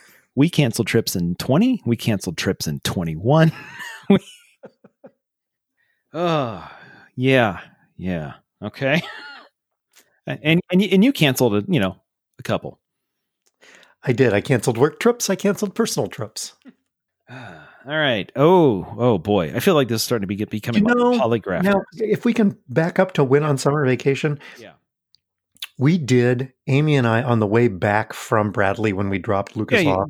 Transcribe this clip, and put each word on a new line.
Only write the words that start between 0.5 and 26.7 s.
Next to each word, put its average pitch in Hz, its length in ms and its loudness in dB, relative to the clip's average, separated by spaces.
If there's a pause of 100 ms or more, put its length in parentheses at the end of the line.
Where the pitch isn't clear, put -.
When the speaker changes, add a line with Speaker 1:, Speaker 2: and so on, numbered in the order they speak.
Speaker 1:
trips - 280 0
in 87 200 -2
twenty. 220 500 0
We 120 120 0
canceled 95 400 -4
trips - 300 -4
in 73 140 -6
twenty-one. 101 680 0 (300)
<laughs> - 280 -18
We, 196 80 6 (2000)
uh, 139 540 -4 (480)
yeah, 127 440 2 (380)
yeah. 85 360 -6 (280)
Okay. 135 460 -2
<laughs> - 40 -16 (1160)
And, 156 340 2 (100)
and, 185 120 4
and 196 200 4
you 269 80 4
canceled 127 440 2
a, 104 120 0
you 160 120 0
know, 92 160 -2 (420)
a - 60 -20
couple. - 360 -6 (1200)
Speaker 2:
I 139 100 -2
did. 120 180 4
I 98 100 2
canceled 120 360 0
work 147 220 0
trips. 240 280 0
I 196 80 0
canceled 196 380 -4
personal 160 340 -4
trips. - 460 -12 (400)
Speaker 1:
<sighs> - 380 -20
All 123 40 -20 (520)
right. 135 480 -2
Oh, 143 500 4 (140)
oh 120 180 2
boy. 87 380 0
I 113 40 -2
feel 185 140 2
like 139 140 2
this 110 140 -4
is - 20 -4
starting 117 180 -2
to 98 140 -4
be, 104 100 -4
becoming 120 420 -2
Speaker 2:
You 240 60 2
know, 240 220 2
Speaker 1:
a - 40 0
polygraph. 180 440 -2
Speaker 2:
now, 196 180 2 (120)
if 208 320 -4
we 240 80 2
can 208 340 0
back 160 320 -2
up 185 140 0
to 147 100 2
went 139 220 4
on 147 120 0
summer 147 300 0
vacation. 135 520 0 (200)
Speaker 1:
Yeah. 101 140 -20 (1080)
Speaker 2:
We 156 180 2
did, 123 560 0 (140)
Amy 147 280 2